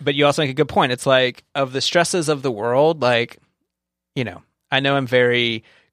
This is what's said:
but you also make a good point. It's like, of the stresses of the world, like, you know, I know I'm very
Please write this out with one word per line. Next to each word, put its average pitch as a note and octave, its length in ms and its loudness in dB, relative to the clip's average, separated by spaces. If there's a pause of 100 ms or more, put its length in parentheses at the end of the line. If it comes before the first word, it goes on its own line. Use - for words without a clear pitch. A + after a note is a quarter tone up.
but C#3+ 160 -2
you D3 100 4
also D3 160 2
make C#3 80 -2
a C3 40 -8
good C#3+ 140 0
point. D#3+ 220 0
It's B2 160 -6
like, B2+ 380 2 (100)
of C3+ 180 -2
the C3 80 -4
stresses E3 480 0
of D3 140 -2
the C3+ 80 -2
world, B2+ 520 0
like, A#2+ 360 0 (760)
you C3+ 80 -4
know, - 180 -12 (260)
I C3+ 120 0
know C#3 160 0
I'm C3+ 100 -2
very A#2+ 560 2 (300)